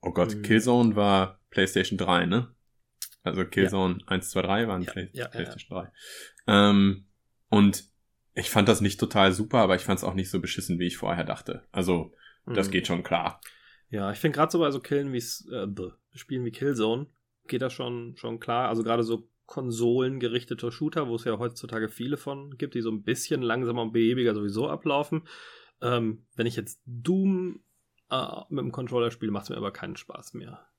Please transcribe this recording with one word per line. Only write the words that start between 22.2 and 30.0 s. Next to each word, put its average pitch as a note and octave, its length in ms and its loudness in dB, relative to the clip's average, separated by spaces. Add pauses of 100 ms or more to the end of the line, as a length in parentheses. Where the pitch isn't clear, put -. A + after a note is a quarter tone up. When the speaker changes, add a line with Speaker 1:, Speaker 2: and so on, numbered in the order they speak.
Speaker 2:
gibt, C#3 160 -6
die B2 80 -2
so A2+ 80 0
ein G#2+ 140 -4
bisschen C3+ 380 -2
langsamer A#2+ 420 0
und A2+ 100 -6
behäbiger A#2 400 4
sowieso G#2 340 -2
ablaufen. D3+ 600 -2 (540)
Ähm, A#2 440 -2 (100)
wenn A#2 120 -4
ich A#2 80 -6
jetzt - 300 -10
Doom, F3+ 760 0 (480)
äh, C3 160 -2 (240)
mit C#3 140 -4
dem B2+ 80 -6
Controller B2 400 -2
spiele, A2+ 200 -4
macht's G2+ 180 -6
mir - 80 -6
aber G#2 140 -6
keinen - 260 -10
Spaß - 360 -18